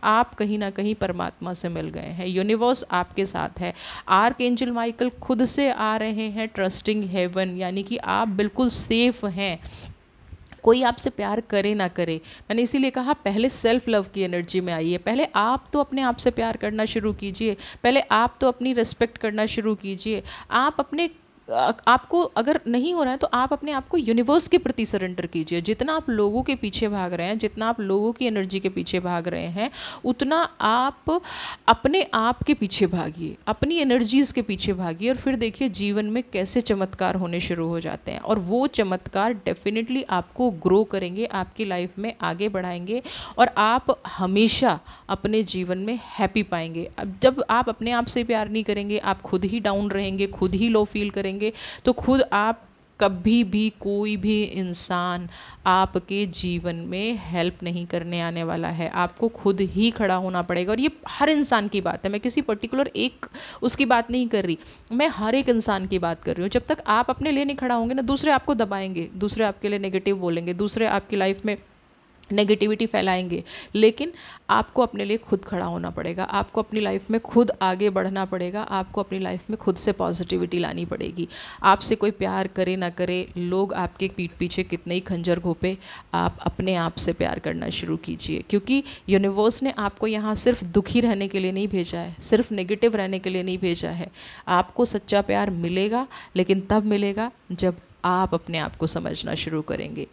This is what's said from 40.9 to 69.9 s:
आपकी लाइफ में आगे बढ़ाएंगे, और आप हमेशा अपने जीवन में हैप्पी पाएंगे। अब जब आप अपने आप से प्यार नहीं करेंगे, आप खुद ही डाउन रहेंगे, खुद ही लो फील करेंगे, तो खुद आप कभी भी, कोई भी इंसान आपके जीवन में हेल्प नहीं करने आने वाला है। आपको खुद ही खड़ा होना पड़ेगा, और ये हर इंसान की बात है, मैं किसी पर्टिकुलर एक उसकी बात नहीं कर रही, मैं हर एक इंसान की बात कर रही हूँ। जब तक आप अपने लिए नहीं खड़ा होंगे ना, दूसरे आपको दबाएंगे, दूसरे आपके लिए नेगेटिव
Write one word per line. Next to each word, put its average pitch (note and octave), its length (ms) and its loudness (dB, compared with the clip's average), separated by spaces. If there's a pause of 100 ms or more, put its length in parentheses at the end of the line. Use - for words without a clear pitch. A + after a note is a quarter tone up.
आपकी G3+ 380 -4
लाइफ F3+ 340 -4
में A3+ 220 -6
आगे E3+ 280 -2
बढ़ाएंगे, F#3 540 -4 (360)
और B3 180 8
आप A3+ 500 4
हमेशा G3+ 760 4 (280)
अपने G#3+ 340 0
जीवन F#3 360 -2
में A3 240 -4
हैप्पी G3 400 0
पाएंगे। E3 560 -4
अब F#3+ 240 -8
जब C4 280 4
आप B3 180 4
अपने A3+ 220 -4
आप A#3+ 160 0
से A#3+ 180 -2
प्यार A3 240 0
नहीं G#3+ 160 -2
करेंगे, G3+ 340 -2
आप F#3+ 240 -2
खुद F#3 220 0
ही G#3+ 160 0
डाउन G3+ 300 0
रहेंगे, G3 360 0
खुद F#3+ 280 0
ही G#3+ 140 2
लो G#3+ 160 4
फील G#3 260 -4
करेंगे, G3 240 -4 (500)
तो B3+ 80 6
खुद B3+ 300 4 (100)
आप A3 360 0 (320)
कभी G#3 440 4
भी, G#3 260 0 (100)
कोई G#3 360 -2
भी G#3+ 280 2
इंसान F3 840 -4 (380)
आपके F#3+ 600 2
जीवन F3 500 -4
में F#3 460 -4
हेल्प F3 400 -2
नहीं F3 240 -4
करने E3+ 340 -2
आने E3+ 240 -2
वाला E3 240 -2
है। E3 200 -2
आपको F3+ 400 -2
खुद G3 320 0
ही G3 300 2
खड़ा G3+ 240 0
होना F#3 280 -2
पड़ेगा, F3+ 300 -2
और A3+ 80 -2
ये D4+ 100 2 (180)
हर C#4+ 200 2
इंसान B3 400 2
की G3+ 120 0
बात F3 240 -4
है, G3 60 0
मैं G#3 100 -4
किसी B3 200 0
पर्टिकुलर A#3+ 460 -2 (100)
एक A#3 300 -2 (360)
उसकी B3 220 2
बात A#3 260 2
नहीं B3 180 0
कर G3+ 180 0
रही, E3 120 -2 (340)
मैं C#4 160 2
हर A3 260 0
एक C4+ 140 2
इंसान A3 380 2
की F#3 120 0
बात E3+ 240 -2
कर E3 120 -2
रही E3+ 80 -4
हूँ। G3 80 -2
जब A#3+ 160 -2
तक D#4 200 0
आप A#3 240 4
अपने C#4 200 -2
लिए C#4 140 2
नहीं C#4 120 -2
खड़ा B3+ 180 0
होंगे A#3 200 0
ना, C4+ 80 -2
दूसरे C4+ 280 0
आपको C#4 240 4
दबाएंगे, F#3+ 600 -2
दूसरे G3+ 300 0
आपके G3+ 240 -2
लिए G#3 100 0
नेगेटिव G3 380 0